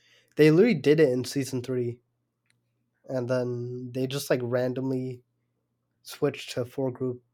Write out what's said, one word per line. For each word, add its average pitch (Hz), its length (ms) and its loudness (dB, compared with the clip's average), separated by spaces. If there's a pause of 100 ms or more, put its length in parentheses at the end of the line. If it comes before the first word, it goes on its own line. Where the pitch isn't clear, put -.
(380)
they 151 140 8
literally 196 280 6
did 147 200 4
it 147 100 6
in 123 160 0
season 131 380 -4
three, 120 360 -4 (1080)
and 127 220 -4
then 123 640 -4
they 131 140 -2
just, 135 220 -6
like, 143 140 2
randomly 127 800 -2 (840)
switched - 480 -4
to 127 140 -4
four 131 260 -4
group 123 320 -8 (100)